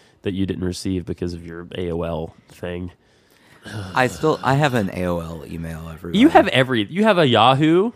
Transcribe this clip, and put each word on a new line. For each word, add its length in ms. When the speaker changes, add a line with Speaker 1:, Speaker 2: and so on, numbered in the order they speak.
Speaker 1:
that 120
you 120
didn't 200
receive 400
because 280
of 120
your 300
A 160
O 120
L 320
thing. 420
Speaker 2:
I 120
still, 360
I 120
have 200
an 180
A 140
O 120
L 280
email, 420
everybody. 300
Speaker 1:
You 100
have 200
every, 360
you 200
have 120
a 100
Yahoo? 680